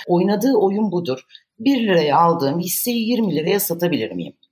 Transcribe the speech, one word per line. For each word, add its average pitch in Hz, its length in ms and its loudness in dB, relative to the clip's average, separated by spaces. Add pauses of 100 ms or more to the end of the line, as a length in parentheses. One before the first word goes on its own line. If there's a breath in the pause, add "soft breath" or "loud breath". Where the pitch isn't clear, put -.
oynadığı 202 500 2
oyun 196 360 0
budur. 131 260 -4 (400 loud breath)
Bir 240 280 0
liraya 156 320 2
aldığım 165 420 2
hisseyi 226 500 -2
yirmi 220 240 0
liraya 175 260 0
satabilir 170 520 -2
miyim? 87 220 -10 (180)